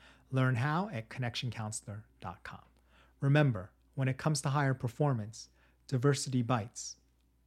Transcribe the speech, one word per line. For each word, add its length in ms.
Learn 240
how 360
at 180
connectioncounselor 920
dot 240
com. 160
Remember, 520
when 120
it 100
comes 240
to 80
higher 240
performance, 760
diversity 540
bites, 560